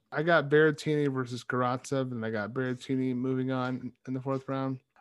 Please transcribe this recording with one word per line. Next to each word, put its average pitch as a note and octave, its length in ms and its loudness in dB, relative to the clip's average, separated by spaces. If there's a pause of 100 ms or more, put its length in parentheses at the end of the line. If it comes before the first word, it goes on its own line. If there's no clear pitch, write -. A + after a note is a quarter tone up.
(120)
I D3 120 -2
got D#3 260 4
Berrettini D3+ 640 4
versus B2+ 320 -4
Karatsev, B2+ 680 -2
and A2+ 140 -6
I A2+ 60 -2
got G#2+ 220 -4
Berrettini C3 640 -2
moving C3 360 -2
on B2+ 400 -4 (160)
in C3 60 -6
the C3 80 -4
fourth C3+ 260 -4
round. C3+ 320 -4 (220)